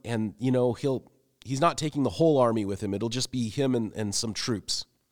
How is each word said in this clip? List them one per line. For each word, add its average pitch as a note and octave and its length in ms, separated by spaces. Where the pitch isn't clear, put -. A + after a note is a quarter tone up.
and, A2 340
you B2+ 140
know, B2 200
he'll, C3 380
he's C3 160
not D#3+ 160
taking D3 280
the A#2 60
whole D#3 280
army A2+ 260
with G2 160
him. G2+ 140
It'll A2 140
just A#2+ 240
be A#2+ 160
him C3 260
and, A2+ 200
and G#2 200
some A2+ 180
troops. - 520